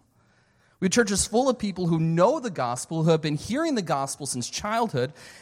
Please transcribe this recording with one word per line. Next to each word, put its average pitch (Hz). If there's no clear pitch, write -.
We 190
have 185
churches 208
full 247
of 254
people 180
who 165
know 170
the 247
gospel, 139
who 165
have 160
been 151
hearing 294
the 214
gospel 139
since 127
childhood, 208